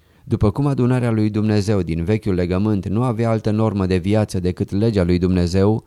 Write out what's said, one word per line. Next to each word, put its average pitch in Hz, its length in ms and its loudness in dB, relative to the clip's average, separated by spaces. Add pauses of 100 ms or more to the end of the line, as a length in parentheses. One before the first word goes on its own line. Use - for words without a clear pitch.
(240)
După 107 280 0
cum 143 140 -2
adunarea 123 460 0
lui 107 180 0
Dumnezeu 104 520 0
din 82 220 -4
Vechiul 104 300 -2
Legământ 92 540 0
nu 101 160 -2
avea 117 260 -2
altă 110 220 -2
normă 104 340 0
de 92 120 0
viață 98 420 0
decât 90 320 -4
legea 101 320 0
lui 87 140 2
Dumnezeu, 92 680 2